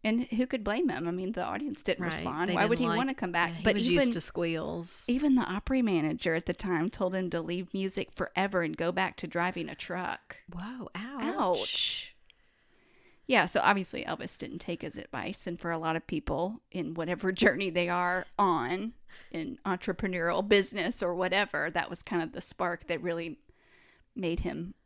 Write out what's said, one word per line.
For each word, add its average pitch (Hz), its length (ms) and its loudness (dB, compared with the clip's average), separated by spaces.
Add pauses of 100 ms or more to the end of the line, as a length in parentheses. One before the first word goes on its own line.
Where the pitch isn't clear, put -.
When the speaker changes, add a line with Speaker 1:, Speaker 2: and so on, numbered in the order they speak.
Speaker 1:
And 233 220 2
who 240 200 0
could 254 200 -2
blame 233 240 2
him? - 180 -2
I 170 60 -2
mean, 185 180 -4
the 185 140 -2
audience 294 400 -4
didn't 185 180 0
Speaker 2:
Right. 170 100 0
Speaker 1:
respond. 160 380 -2
Speaker 2:
They 180 40 2
Speaker 1:
Why 185 120 4
would 233 120 4
Speaker 2:
didn't 247 80 2
Speaker 1:
he - 20 2
Speaker 2:
like 170 80 2
Speaker 1:
wanna 262 180 0
come 185 160 -4
back? 170 200 2
Speaker 2:
Yeah, 170 80 -8
he 160 40 -8
Speaker 1:
But 180 120 6
Speaker 2:
was 208 140 2
Speaker 1:
even, 285 120 6
Speaker 2:
used 254 140 6
to 170 60 -2
squeals. 165 840 -2
Speaker 1:
even 262 300 4
the 240 120 4
Opry 254 340 0
manager 165 520 2
at 170 120 -2
the 180 60 -2
time 175 380 0
told 185 240 -2
him 185 160 -2
to 170 100 -2
leave 175 320 -4
music 190 380 -2
forever 190 520 0
and 160 140 -2
go 165 140 0
back 185 280 -2
to 170 100 -8
driving 175 400 -2
a - 80 -10
truck. - 600 -8 (140)
Speaker 2:
Whoa, 214 440 -10
ouch. 233 260 -8 (140)
Speaker 1:
Ouch. - 800 0 (1120)
Yeah, 214 180 6
so - 160 2
obviously 196 420 2
Elvis - 340 -6
didn't - 200 -10
take - 240 -6
his - 140 -8
advice, - 500 -8
and 175 120 -6
for 170 120 -4
a 165 80 -2
lot 160 160 -2
of 165 140 -4
people 165 540 -2 (100)
in 175 220 -4
whatever 175 380 -2
<laughs> - 0 -
journey 190 380 4
they 175 180 0
are 180 380 0 (100)
on 180 580 2 (360)
in - 340 -6
entrepreneurial 180 840 0
business 202 520 4
or 175 140 0
whatever, 180 560 2
that 165 200 -2
was 170 120 -10
kind 175 220 -2
of 160 80 -8
the - 80 -8
spark - 480 -4
that 165 120 -2
really 170 380 -4 (800)
made 170 240 0
him 170 340 -4 (120)